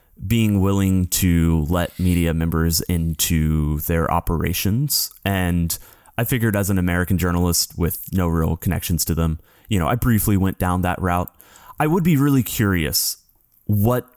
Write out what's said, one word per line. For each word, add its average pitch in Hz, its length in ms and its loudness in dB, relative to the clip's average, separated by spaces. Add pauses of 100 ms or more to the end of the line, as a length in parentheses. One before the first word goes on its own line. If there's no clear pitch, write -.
(260)
being 107 360 2
willing 95 440 2
to 82 640 2
let 87 300 -2
media 85 340 2
members 82 480 0
into 78 1000 0
their 82 300 -2
operations. 87 1000 -2 (120)
And 87 540 0 (400)
I 117 60 -2
figured 113 320 0
as 101 160 0
an 95 80 0
American 90 400 0
journalist 87 580 0
with - 340 -4
no 92 160 0
real 82 300 0
connections 82 480 -4
to 87 80 -2
them, 80 260 -2 (300)
you 107 80 0
know, 82 100 0
I 92 60 0
briefly 110 420 2
went 92 220 0
down 90 240 0
that 90 180 -2
route. 87 320 -2 (480)
I 151 60 0
would 165 180 2
be 160 140 4
really 139 240 4
curious 92 760 0 (480)
what 110 520 0